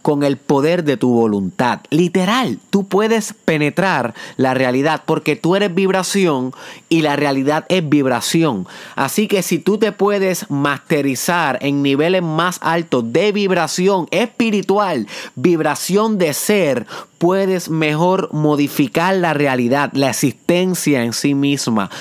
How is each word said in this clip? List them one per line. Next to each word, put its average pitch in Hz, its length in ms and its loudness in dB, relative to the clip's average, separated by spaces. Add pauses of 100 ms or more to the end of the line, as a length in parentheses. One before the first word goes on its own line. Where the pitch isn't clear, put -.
con 143 220 0
el 139 140 0
poder 156 460 0
de 139 140 0
tu 123 160 2
voluntad. 107 680 0 (100)
Literal, 185 640 0 (140)
tú 196 160 0
puedes 214 480 0 (100)
penetrar 151 720 0 (200)
la 131 200 2
realidad 135 500 0
porque 156 300 0
tú 170 200 0
eres 196 200 0
vibración 185 800 0 (360)
y 165 140 4
la 143 120 2
realidad 143 540 0
es 180 180 0
vibración. 131 800 0 (280)
Así 143 320 -2
que 190 160 0
si 165 160 -2
tú 208 180 0
te 214 140 0
puedes 196 580 -2
masterizar 143 1120 -2
en 143 220 -2
niveles 156 400 2
más 165 400 -2
altos 147 500 -2
de 202 180 2
vibración 185 800 0
espiritual, 196 960 0 (300)
vibración 165 840 0
de 160 160 0
ser, 147 540 0 (320)
puedes 190 500 0
mejor 160 640 0
modificar 151 840 2
la 165 180 0
realidad, 135 580 0
la 135 160 0
existencia 160 920 0
en 117 100 -2
sí 143 220 0
misma, 139 640 0